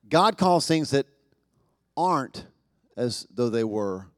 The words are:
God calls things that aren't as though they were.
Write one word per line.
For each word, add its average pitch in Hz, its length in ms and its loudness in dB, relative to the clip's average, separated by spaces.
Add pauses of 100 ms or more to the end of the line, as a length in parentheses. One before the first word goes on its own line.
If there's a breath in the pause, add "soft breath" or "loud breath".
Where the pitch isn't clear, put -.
God 190 280 4
calls 180 300 2
things 160 240 0
that 139 140 2 (880)
aren't 160 520 -4 (500)
as 117 320 -6
though 120 200 -2
they 113 140 -2
were. 101 440 -4 (100)